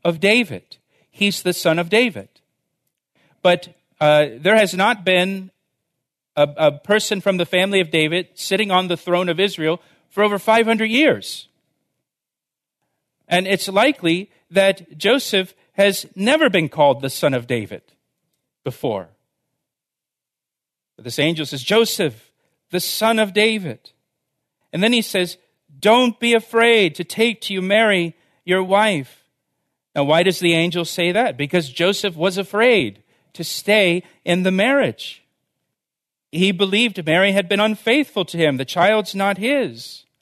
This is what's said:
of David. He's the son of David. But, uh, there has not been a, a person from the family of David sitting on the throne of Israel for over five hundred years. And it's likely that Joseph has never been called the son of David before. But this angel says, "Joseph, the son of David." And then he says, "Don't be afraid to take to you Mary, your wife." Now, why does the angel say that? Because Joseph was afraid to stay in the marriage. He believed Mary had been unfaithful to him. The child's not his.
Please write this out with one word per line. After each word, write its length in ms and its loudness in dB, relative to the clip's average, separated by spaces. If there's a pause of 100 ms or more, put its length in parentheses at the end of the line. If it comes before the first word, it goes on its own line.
of 160 -2
David. 580 -2 (320)
He's 320 -4
the 100 -2
son 260 0
of 100 -4
David. 400 0 (1120)
But, 340 0 (240)
uh, 260 4 (120)
there 180 0
has 180 2
not 300 0
been 460 0 (840)
a, 200 4
a 160 2
person 480 -2
from 160 0
the 100 -2
family 340 0
of 100 -4
David 440 0
sitting 360 -4
on 180 2
the 80 -2
throne 320 -2
of 100 -4
Israel 420 -2 (280)
for 160 0
over 140 0
five 280 2
hundred 240 0
years. 580 0 (1800)
And 180 0
it's 220 -2
likely 640 0 (200)
that 480 0
Joseph 560 -2 (200)
has 320 0 (100)
never 340 0
been 180 0
called 340 2
the 80 -6
son 240 -2
of 120 -4
David 360 -6 (800)
before. 460 -6 (1800)
But 100 -20
this 140 -10
angel 260 -2
says, 200 -10
"Joseph, 640 -2 (400)
the 80 -4
son 400 -2
of 140 0
David." 580 -2 (840)
And 100 -2
then 100 2
he 100 2
says, 360 -4 (380)
"Don't 440 2
be 140 2
afraid 600 2
to 80 -8
take 400 -2
to 100 -8
you 80 -4
Mary, 540 2 (300)
your 180 0
wife." 640 0 (720)
Now, 80 0
why 180 4
does 160 0
the 160 2
angel 300 -2
say 260 -2
that? 260 -2
Because 340 -2
Joseph 440 -2
was 240 -2
afraid 640 0 (300)
to 100 -12
stay 640 0 (200)
in 200 0
the 80 0
marriage. 720 -2 (1080)
He 220 2
believed 520 -2
Mary 280 2
had 160 0
been 120 0
unfaithful 640 0
to 120 -10
him. 180 2
The 80 -4
child's 520 0
not 220 -2
his. 640 -6 (180)